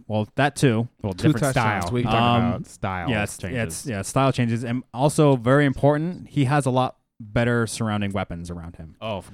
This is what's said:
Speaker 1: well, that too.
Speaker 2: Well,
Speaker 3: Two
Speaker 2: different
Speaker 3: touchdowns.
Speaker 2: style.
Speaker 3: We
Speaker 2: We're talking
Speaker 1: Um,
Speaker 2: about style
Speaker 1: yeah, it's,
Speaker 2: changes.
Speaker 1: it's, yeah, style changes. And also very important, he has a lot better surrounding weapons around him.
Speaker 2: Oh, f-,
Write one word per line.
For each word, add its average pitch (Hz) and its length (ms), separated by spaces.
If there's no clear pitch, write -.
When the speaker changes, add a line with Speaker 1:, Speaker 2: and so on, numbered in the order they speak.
Speaker 1:
well, 107 280
that 135 220
too. 120 300
Speaker 2:
Well, 98 120
Speaker 3:
Two 92 180
Speaker 2:
different 131 220
Speaker 3:
touchdowns. 107 300
Speaker 2:
style. 87 100
Speaker 3:
We 123 80
Speaker 2:
We're 120 80
talking 113 100
Speaker 1:
Um, 117 120
Speaker 2:
about - 100
style 92 440
Speaker 1:
yeah, 107 120
it's, - 160
Speaker 2:
changes. 101 200
Speaker 1:
it's, - 60
yeah, 104 160
style 135 300
changes. 117 320
And 120 180
also 143 440
very 127 280
important, 147 640
he 143 160
has 139 220
a 131 40
lot 127 260
better 117 480
surrounding 104 460
weapons 87 380
around 85 260
him. 80 240
Speaker 2:
Oh, 107 180
f-, - 160